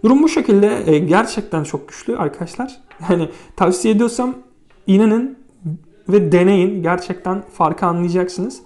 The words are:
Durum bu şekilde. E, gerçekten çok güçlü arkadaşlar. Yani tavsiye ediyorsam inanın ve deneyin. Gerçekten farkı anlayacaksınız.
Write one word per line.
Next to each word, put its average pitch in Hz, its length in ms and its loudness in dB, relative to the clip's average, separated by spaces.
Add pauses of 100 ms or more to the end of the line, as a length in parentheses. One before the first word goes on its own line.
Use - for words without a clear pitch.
Durum 269 180 4
bu 320 60 4
şekilde. 208 580 2
E, 156 120 4
gerçekten 175 640 -2
çok - 240 -10
güçlü - 280 -8
arkadaşlar. 180 640 -8 (300)
Yani 170 180 0 (280)
tavsiye 190 380 0
ediyorsam 240 400 0 (520)
inanın 220 520 2 (720)
ve 180 240 2
deneyin. 185 500 2
Gerçekten 180 600 -4 (100)
farkı 175 340 -2
anlayacaksınız. 175 800 -4